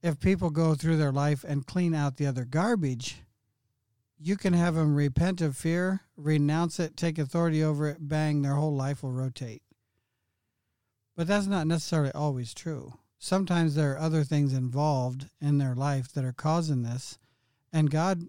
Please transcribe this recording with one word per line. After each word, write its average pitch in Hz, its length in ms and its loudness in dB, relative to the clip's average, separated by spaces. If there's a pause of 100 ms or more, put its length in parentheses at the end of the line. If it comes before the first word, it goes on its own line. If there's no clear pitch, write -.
if 160 180 -2
people 185 300 2
go 160 240 2
through 160 240 2
their 147 140 2
life 143 360 0
and 139 200 -4
clean 175 260 0
out 143 240 -2
the 147 80 0
other 127 200 -2
garbage, 151 720 0 (1000)
you 175 200 -2
can 190 160 0
have 170 240 4
'em 151 180 4
repent 165 460 2
of 147 160 -2
fear, 180 440 0 (140)
renounce 156 640 0
it, 160 160 -2
take 160 240 -2
authority 156 440 0
over 151 240 0
it, 151 200 -6
bang, 151 340 0
their 139 140 0
whole 151 200 0
life 135 280 -4
will 131 80 -4
rotate. 120 500 -6 (1500)
But 165 120 -2
that's 202 200 2
not 180 200 0
necessarily 156 440 0
always 139 420 -4
true. 131 400 -10 (260)
Sometimes 175 560 2
there 147 180 2
are 143 60 -8
other 156 240 2
things 143 300 2
involved 131 760 0 (100)
in 147 180 2
their 135 180 0
life 135 380 -2
that 135 120 -2
are 127 80 -4
causing 156 500 0
this, 120 360 -8 (520)
and 151 200 2
God 170 380 0